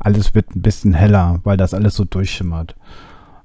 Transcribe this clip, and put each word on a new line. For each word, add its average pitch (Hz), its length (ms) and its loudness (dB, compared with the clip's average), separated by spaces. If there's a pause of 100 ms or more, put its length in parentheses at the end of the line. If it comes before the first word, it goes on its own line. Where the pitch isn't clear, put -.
alles 104 340 2
wird - 220 0
ein 90 60 -4
bisschen 104 320 0
heller, 90 500 2
weil 101 120 0
das 92 180 -2
alles 104 200 0
so 104 100 -2
durchschimmert. 85 720 -6 (720)